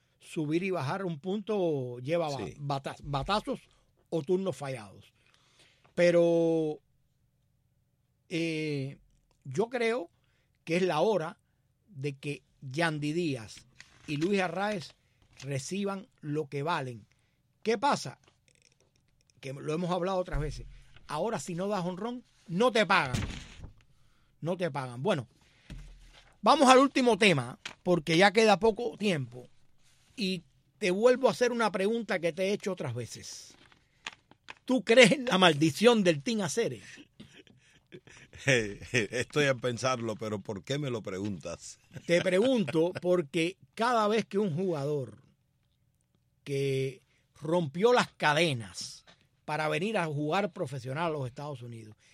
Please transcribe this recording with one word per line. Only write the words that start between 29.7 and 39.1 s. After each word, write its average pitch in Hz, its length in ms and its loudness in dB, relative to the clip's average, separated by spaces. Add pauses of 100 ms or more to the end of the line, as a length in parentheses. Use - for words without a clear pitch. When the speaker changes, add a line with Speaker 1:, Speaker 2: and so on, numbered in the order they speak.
Speaker 1:
Y 190 260 -4 (360)
te 190 120 0
vuelvo 240 380 4
a - 20 4
hacer 240 220 0
una 226 200 0
pregunta 208 460 -2
que 170 140 0
te 185 120 -4
he 196 80 0
hecho 196 200 -4
otras 147 220 -6
veces. - 600 -12 (1120)
¿Tú 254 180 2
crees 226 280 10
en 277 140 0
la 185 120 2
maldición 185 680 6
del 156 180 2
Team 220 200 -2
Acere? 143 440 -4
Speaker 2:
<laughs> - 1600 -20
Estoy 120 1000 0